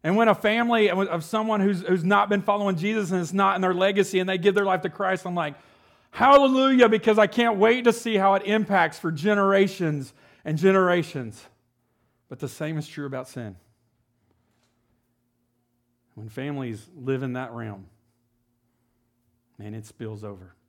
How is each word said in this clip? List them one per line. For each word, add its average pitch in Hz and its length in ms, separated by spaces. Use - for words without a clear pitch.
And 175 140
when 226 120
a 202 60
family 220 560
of 175 340
someone 220 360
who's, 190 220
who's 175 220
not 202 240
been 202 140
following 202 340
Jesus 202 340
and 190 100
it's 170 120
not 196 240
in 185 60
their 185 120
legacy 190 460
and 185 80
they 190 100
give 190 160
their 202 100
life 185 180
to 190 80
Christ, 190 360
I'm 180 80
like, 151 220
"Hallelujah," 262 760
because 220 300
I 208 80
can't 233 320
wait 233 260
to 233 80
see 233 240
how 196 180
it 196 100
impacts 196 540
for 170 120
generations 196 1040
and 156 120
generations. 175 880
But 131 100
the 143 100
same 156 300
is 151 80
true 143 200
about 131 220
sin. 110 280
When 110 140
families 131 580
live 131 260
in 127 120
that 127 180
realm, 107 340
man, 107 160
it 110 100
spills 107 400
over. 92 300